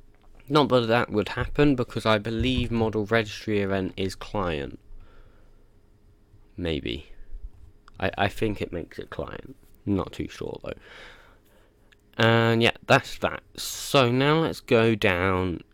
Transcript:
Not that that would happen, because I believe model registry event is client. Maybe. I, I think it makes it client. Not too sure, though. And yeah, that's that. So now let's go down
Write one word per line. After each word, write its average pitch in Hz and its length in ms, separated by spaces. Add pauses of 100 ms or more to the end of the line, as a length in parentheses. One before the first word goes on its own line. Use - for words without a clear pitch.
(500)
Not 139 200
that 120 180
that 117 240
would 101 180
happen, 143 460
because 117 320
I 110 100
believe 117 540
model 110 340
registry 107 540
event 98 380
is 95 180
client. 82 640 (1800)
Maybe. 76 560 (880)
I, 95 180
I 101 120
think 104 320
it - 120
makes - 240
it - 140
client. - 440 (300)
Not 98 280
too - 140
sure, - 360
though. - 100 (1400)
And 113 460
yeah, 117 80 (160)
that's - 320
that. - 240 (140)
So - 520
now 139 300
let's 143 200
go 113 360
down 92 640 (120)